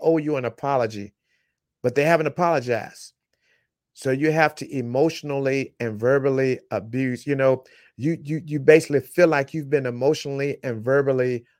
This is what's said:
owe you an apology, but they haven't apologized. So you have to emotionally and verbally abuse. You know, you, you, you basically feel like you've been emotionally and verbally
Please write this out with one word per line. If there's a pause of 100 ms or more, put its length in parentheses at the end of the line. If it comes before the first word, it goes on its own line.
owe
you
an
apology, (680)
but
they
haven't
apologized. (800)
So
you
have
to
emotionally
and
verbally (120)
abuse.
You
know, (340)
you,
you,
you
basically
feel
like
you've
been
emotionally
and
verbally (140)